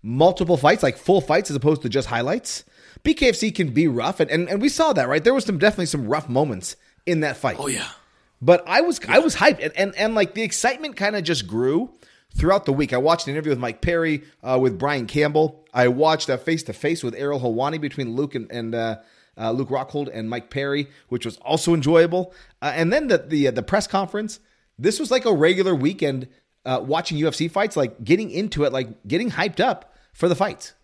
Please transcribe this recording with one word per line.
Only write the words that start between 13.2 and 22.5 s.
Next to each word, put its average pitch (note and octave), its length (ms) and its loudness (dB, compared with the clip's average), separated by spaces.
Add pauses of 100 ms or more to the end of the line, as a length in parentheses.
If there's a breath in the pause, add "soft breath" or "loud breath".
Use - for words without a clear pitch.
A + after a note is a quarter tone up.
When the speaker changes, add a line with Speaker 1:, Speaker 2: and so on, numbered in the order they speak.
Speaker 1:
an C#3 60 -6
interview D3+ 160 -4
with B2+ 100 0
Mike A#2+ 220 -6
Perry, E3 420 0 (200 loud breath)
uh, B2+ 180 0
with B2 160 2
Brian C#3 300 -2
Campbell. D3 680 0
I B2 140 4
watched D#3 420 2
a C3 80 0
face-to-face D#3+ 680 -4
with A#2 120 -6
Ariel C#3+ 240 -4
Helwani B2+ 420 -2
between C3+ 340 -6
Luke C#3 200 -4
and, A2+ 160 -8
and, A#2 240 -6
uh, A2+ 220 -2 (380 soft breath)
uh, A2+ 160 -4
Luke B2+ 180 -4
Rockhold C3+ 440 -4
and A2 160 -8
Mike A#2+ 220 -8
Perry, C#3 360 -4 (220 soft breath)
which A#2+ 160 -6
was A2+ 120 -10
also D#3+ 360 0
enjoyable. E3+ 600 4 (280 loud breath)